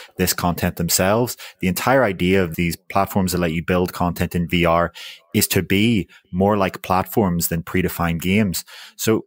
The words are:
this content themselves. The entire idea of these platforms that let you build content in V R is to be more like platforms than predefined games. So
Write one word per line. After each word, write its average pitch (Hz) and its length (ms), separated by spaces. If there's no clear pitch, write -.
this 90 160
content 87 440
themselves. 98 600
The 92 80
entire 127 360
idea 92 400
of 80 120
these 85 200
platforms 95 560
that 87 80
let 82 140
you 82 100
build 90 300
content 87 400
in 85 140
V 85 180
R 85 260
is 104 140
to 98 120
be 98 480
more 98 260
like 92 240
platforms 92 680
than 82 160
predefined 85 560
games. 95 420
So 110 320